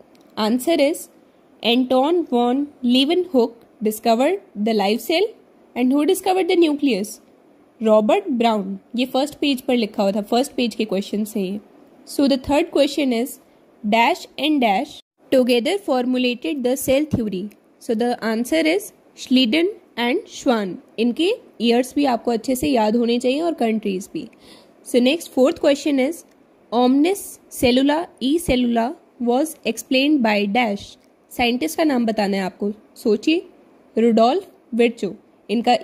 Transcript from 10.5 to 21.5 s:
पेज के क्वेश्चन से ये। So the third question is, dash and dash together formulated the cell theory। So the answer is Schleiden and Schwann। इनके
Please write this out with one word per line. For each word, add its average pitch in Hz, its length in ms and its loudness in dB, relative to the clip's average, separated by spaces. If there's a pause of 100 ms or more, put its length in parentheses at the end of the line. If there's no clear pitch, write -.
पेज 240 240 -2
के 220 100 -2
क्वेश्चन 202 380 -4
से 208 180 -6
ये। 196 180 -6 (480)
So - 120 -10
the 277 180 2
third 285 280 0 (120)
question 285 360 0
is, 233 160 -2 (640)
dash 233 260 2
and 294 440 -2
dash 226 260 0 (440)
together 254 440 2 (120)
formulated 254 760 -2
the 254 260 -2
cell 294 260 0
theory। 208 320 -4 (340)
So 233 140 -4
the 240 280 -2
answer 240 400 -2
is 330 180 0 (440)
Schleiden 262 420 2 (320)
and 240 180 0 (220)
Schwann। 214 360 -2 (240)
इनके 247 320 0 (300)